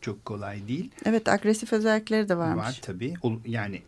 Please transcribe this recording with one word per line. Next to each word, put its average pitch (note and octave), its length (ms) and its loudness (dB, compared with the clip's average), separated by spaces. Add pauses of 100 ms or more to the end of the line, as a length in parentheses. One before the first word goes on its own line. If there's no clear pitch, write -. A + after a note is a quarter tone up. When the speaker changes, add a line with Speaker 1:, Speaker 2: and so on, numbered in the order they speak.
Speaker 1:
çok - 220 -8
kolay G2+ 420 -8
değil. E3+ 240 -4 (140)
Speaker 2:
Evet, A3 240 4
agresif G#3+ 440 2
özellikleri G#3+ 560 2
de F3+ 80 4
varmış. E3 280 0
Speaker 1:
Var B2 160 -4
tabii. A2+ 400 -4
O, A#2 120 2 (120)
yani G#2 420 -4